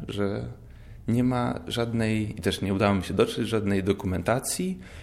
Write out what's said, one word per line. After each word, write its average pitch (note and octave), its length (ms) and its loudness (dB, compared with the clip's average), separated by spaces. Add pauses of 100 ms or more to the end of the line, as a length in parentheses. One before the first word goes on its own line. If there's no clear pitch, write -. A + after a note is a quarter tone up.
że G#2 380 -2 (640)
nie A#2+ 160 4
ma B2 440 0
żadnej, A2 720 0
i - 20 -8
też G2 200 0
nie F#2+ 120 2
udało G2+ 220 4
mi F#2 80 2
się - 100 -4
dotrzeć A2 340 2
żadnej G2+ 360 2
dokumentacji. G2+ 960 0 (240)